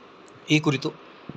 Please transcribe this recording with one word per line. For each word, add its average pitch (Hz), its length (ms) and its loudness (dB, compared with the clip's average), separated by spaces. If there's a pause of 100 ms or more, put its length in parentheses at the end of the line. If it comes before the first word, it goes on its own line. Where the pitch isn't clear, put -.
(500)
ಈ 151 100 6
ಕುರಿತು 151 520 -4 (240)